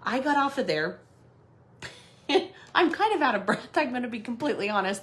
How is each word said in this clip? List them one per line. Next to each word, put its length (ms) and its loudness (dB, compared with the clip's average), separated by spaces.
I 160 -2
got 180 2
off 200 2
of 100 0
there. 320 -2
<laughs> 0 -
I'm 160 4
kind 240 0
of 60 0
out 140 2
of 100 -2
breath. 300 -2
I'm 160 0
gonna 160 -4
be 120 -8
completely 500 -4
honest. 340 0